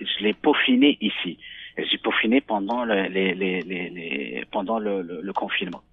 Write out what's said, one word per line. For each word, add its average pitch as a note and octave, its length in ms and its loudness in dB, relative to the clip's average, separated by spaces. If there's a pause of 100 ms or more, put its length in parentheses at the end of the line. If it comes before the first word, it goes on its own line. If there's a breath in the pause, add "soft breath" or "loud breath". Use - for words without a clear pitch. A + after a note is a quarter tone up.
je - 240 -4
l'ai G#2 80 4
peaufiné C#3 640 4
ici. F2+ 380 -4 (400 loud breath)
Et D#2 80 -2
j'ai - 120 0
peaufiné A#2 440 2
pendant G#2+ 420 -2
le, G#2 200 2
les, F#2 300 2
les, F#2 280 -2
les, F2+ 280 -6
les, C#2+ 640 -8
pendant - 260 -2
le, G#3 240 -2
le, - 200 -10
le F#2+ 120 -6
confinement. - 460 -4 (140)